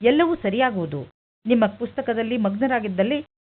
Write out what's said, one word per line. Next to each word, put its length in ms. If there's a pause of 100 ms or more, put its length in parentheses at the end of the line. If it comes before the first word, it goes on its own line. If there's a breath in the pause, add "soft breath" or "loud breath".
ಎಲ್ಲವೂ 340
ಸರಿಯಾಗುವುದು. 720 (380)
ನಿಮ್ಮ 200
ಪುಸ್ತಕದಲ್ಲಿ 720
ಮಗ್ನರಾಗಿದ್ದಲ್ಲಿ 880 (160)